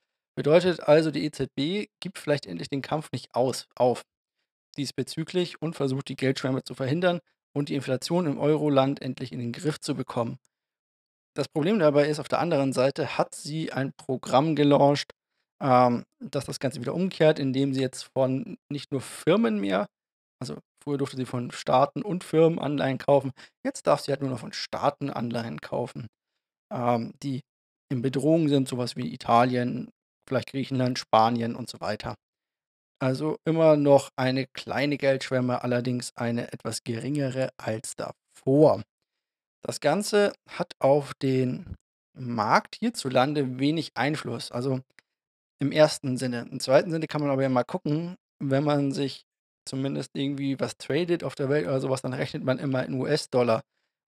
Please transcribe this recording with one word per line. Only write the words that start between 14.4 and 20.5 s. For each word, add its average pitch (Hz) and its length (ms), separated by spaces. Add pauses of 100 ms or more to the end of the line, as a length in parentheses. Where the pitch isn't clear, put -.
gelauncht, 143 560 (480)
ähm, 123 440 (160)
das 147 260
das 143 120
Ganze - 220
wieder 123 140
umkehrt, 170 440
indem 135 360
sie 131 80
jetzt - 340
von 131 400 (140)
nicht 143 220
nur 131 100
Firmen 214 580
mehr, 196 280 (520)
also - 160 (260)